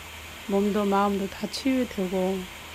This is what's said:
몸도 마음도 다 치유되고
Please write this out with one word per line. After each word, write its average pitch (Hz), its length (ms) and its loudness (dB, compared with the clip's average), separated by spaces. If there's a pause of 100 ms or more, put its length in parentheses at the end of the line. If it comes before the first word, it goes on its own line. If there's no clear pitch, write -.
(480)
몸도 202 380 2
마음도 196 420 4
다 - 180 -8
치유되고 190 920 0 (360)